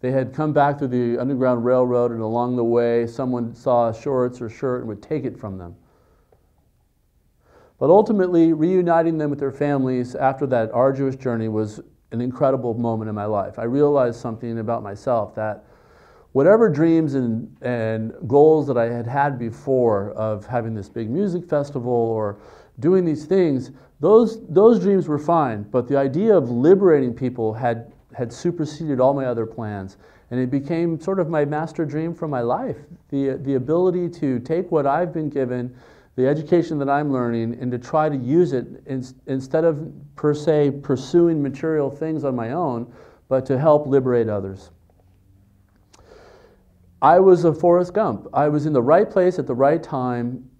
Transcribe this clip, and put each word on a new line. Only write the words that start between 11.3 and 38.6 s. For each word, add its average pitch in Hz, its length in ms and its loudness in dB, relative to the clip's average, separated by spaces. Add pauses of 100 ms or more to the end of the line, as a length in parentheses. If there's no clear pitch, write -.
was 107 320 -4 (320)
an 117 80 -6
incredible 127 540 -2
moment 113 340 -4
in 107 80 -6
my 104 100 -6
life. 101 320 -4
I 113 60 -8
realized 131 560 0
something 117 400 -8
about 113 240 -6
myself, 104 520 -4
that 107 280 -6 (720)
whatever 202 360 6
dreams 160 440 2
and, 120 480 -4
and 113 520 -4 (140)
goals 147 400 6
that 127 100 0
I 117 120 2
had 120 180 -6
had 139 320 -2
before 113 720 0
of 107 340 -4
having 113 300 -4
this 101 140 -10
big 113 200 -8
music 175 380 -4
festival 143 460 -2
or 110 460 -2 (420)
doing 180 240 4
these 156 200 -4
things, 170 460 0 (300)
those, 214 460 4
those 202 320 6
dreams 180 300 0
were 147 100 0
fine, 147 440 0
but 123 260 -2
the 139 80 0
idea 143 360 2
of 143 160 4
liberating 143 640 4
people 120 400 -4
had, 113 380 -4 (240)
had 117 160 -8
superseded 160 680 -4
all 131 120 4
my 139 120 -2
other 117 200 -4
plans. 104 520 -10 (340)
And 123 80 -4
it 127 100 -2
became 165 520 -2
sort 196 180 -4
of 165 80 0
my 156 160 0
master 151 400 -4
dream 156 300 -6
for 165 120 -8
my 147 140 -4
life, 139 380 -4 (320)
the, 139 320 -2
the 135 140 -2
ability 170 520 0 (140)
to 131 180 -2
take 170 320 -4
what 147 160 2
I've 160 240 0
been 156 160 -6
given, 127 480 -4 (400)
the 127 100 0
education 156 540 0
that 139 100 -2
I'm 143 220 0
learning, 120 480 -2
and 127 140 -6
to 123 40 -4
try 156 300 0
to 147 80 -2
use 143 380 2
it 120 140 -4 (180)